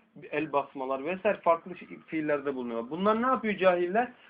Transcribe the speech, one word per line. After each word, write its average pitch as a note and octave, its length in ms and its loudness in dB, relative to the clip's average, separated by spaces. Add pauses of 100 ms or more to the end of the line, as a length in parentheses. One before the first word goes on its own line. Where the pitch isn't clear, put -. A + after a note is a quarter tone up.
(320)
el D3 220 -2
basmalar C3+ 520 -2
vesaire F#3+ 320 0
farklı E3 340 2
şi-, E3+ 360 -14
fiillerde D3 480 0
bulunuyorlar. A#2+ 360 -4
Bunlar G#3 300 2
ne B3 40 0
yapıyor A3+ 320 0
cahiller? F#3 540 2 (180)